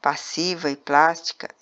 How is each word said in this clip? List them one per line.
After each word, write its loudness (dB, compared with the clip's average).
passiva -4
e -2
plástica, 2